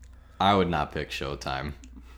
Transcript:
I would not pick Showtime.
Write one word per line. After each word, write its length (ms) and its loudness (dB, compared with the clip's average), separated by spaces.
I 160 6
would 140 4
not 240 0
pick 180 -6
Showtime. 600 -6